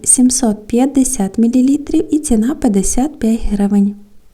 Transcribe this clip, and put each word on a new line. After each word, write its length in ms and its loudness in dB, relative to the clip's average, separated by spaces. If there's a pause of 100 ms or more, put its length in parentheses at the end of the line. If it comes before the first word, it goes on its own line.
сімсот 640 0
п'ятдесят 720 0
мілілітрів 760 0
і 40 2
ціна 360 0
п'ятдесят 640 -2
п'ять 320 0
гривень. 440 0 (380)